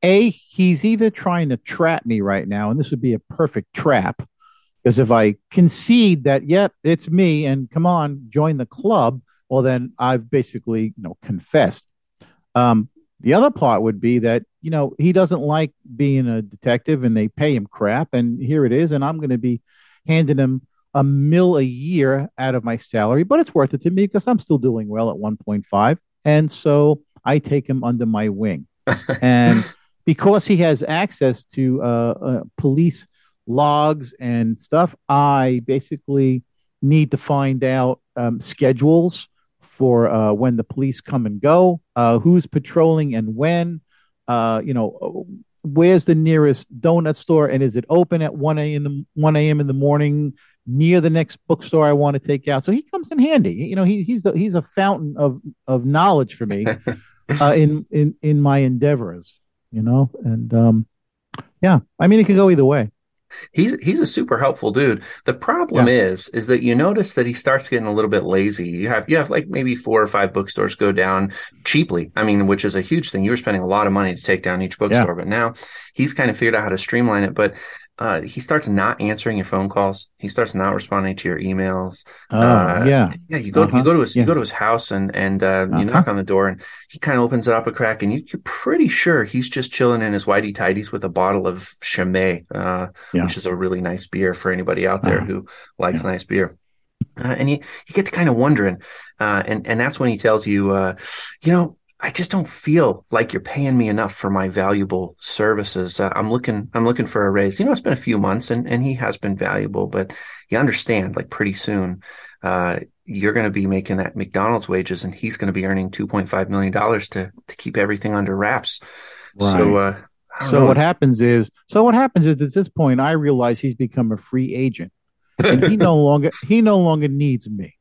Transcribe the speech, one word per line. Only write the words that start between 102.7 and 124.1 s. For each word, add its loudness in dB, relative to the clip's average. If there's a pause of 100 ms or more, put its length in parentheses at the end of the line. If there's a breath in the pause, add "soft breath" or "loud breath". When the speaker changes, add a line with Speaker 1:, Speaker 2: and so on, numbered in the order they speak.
Speaker 2:
like 0
you're -6
paying -2
me 2
enough -2
for -4
my -2
valuable -2
services. -4
Uh, -2
I'm -4
looking, -4
I'm 0
looking 0
for -2
a 0
raise." -2
You 0
know, 2
it's -4
been -2
a -2
few -4
months, -2
and, -4
and -2
he -2
has -6
been -6
valuable, -4
but -6 (380 loud breath)
you -2
understand, -2
like, -8
pretty -4
soon, -6 (400 loud breath)
uh, -2 (260)
you're -2
gonna 0
be -2
making -2
that -6
McDonald's -2
wages, -4
and -8
he's -8
gonna -4
be -4
earning -4
two -8
point -4
five -2
million -2
dollars 0
to, -8 (160)
to -20
keep -10
everything -2
under -2
wraps. -4 (560 loud breath)
Speaker 1:
Right. 0
Speaker 2:
So, 4
uh, 0 (420)
I -10
don't -4
Speaker 1:
So 6
Speaker 2:
know. 8
Speaker 1:
what 6
happens 2
is, 4 (180)
so 4
what 6
happens 2
is 2
at -4
this 0
point, 2
I 0
realize 0
he's -4
become -2